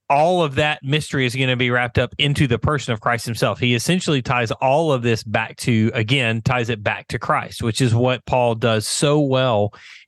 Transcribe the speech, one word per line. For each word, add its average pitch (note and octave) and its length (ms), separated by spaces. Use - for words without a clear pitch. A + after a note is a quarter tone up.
all E3 320
of C#3+ 140
that D3+ 280
mystery C#3+ 420
is A#2+ 100
gonna C3 220
be B2 120
wrapped B2 300
up B2 180
into C#3+ 300
the A#2 100
person C#3+ 360
of G#2+ 80
Christ A#2+ 240
himself. A2+ 340
He B2 160
essentially D#3+ 460
ties B2 300
all C#3+ 420
of B2+ 80
this A#2 220
back A2+ 340
to, A2+ 360
again, A#2 480
ties B2 280
it A2 120
back G2+ 280
to B2 100
Christ, - 420
which A#2 200
is A#2+ 120
what B2 320
Paul B2 300
does A2 320
so D3+ 320
well B2+ 540